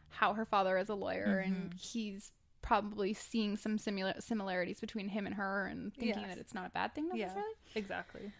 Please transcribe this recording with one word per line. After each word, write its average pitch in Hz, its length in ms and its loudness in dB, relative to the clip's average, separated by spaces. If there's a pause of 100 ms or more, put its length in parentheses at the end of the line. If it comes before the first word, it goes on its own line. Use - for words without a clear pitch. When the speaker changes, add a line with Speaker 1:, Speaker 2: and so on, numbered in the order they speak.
(100)
Speaker 1:
how 202 240 4
her 220 100 2
father 190 340 6
is 190 120 0
a 214 40 0
lawyer, 196 460 2
and 185 300 0
Speaker 2:
Mm-hmm. 185 80 -10
Speaker 1:
he's 208 540 -6 (280)
probably 208 520 2
seeing 214 440 0
some 214 200 0
simula-, 196 460 -2
similarities 190 560 0
between 208 300 -4
him 202 180 0
and 202 80 -4
her 196 320 0
and - 280 -6
thinking 226 260 0
Speaker 2:
Yes. 202 80 -6
Speaker 1:
that 180 100 -8
it's - 160 -12
not 185 120 -4
a - 40 -10
bad 196 240 0
thing 302 180 0
Speaker 2:
Yeah, 226 120 0
Speaker 1:
necessarily. 196 300 -4 (200)
Speaker 2:
exactly. 196 640 -6